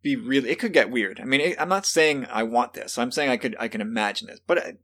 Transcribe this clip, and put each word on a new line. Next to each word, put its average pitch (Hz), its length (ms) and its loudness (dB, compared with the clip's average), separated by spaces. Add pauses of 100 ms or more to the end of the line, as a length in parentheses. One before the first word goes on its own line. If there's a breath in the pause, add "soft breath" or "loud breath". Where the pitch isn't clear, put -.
be 139 140 0
really, 123 340 0
it - 80 -2
could 214 140 -4
get 107 180 6
weird. 104 300 -2
I 104 40 -10
mean, 131 160 2
it, 170 200 0
I'm 160 80 -2
not 196 180 0
saying 151 440 4
I 110 120 0
want 120 320 0
this. - 240 -10
I'm 123 140 0
saying 143 180 0
I 123 60 2
could, 110 220 -4
I 117 100 -4
can 107 120 -6
imagine 107 480 -2
this. 110 180 -20
But 175 120 4
it, - 260 -8